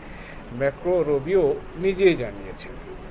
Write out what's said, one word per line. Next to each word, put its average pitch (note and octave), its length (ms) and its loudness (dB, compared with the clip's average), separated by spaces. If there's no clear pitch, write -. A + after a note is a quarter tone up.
ম্যাক্রো C#3 480 2
রুবিও D3 520 4
নিজেই F#3 380 4
জানিয়েছেন। G2+ 580 -8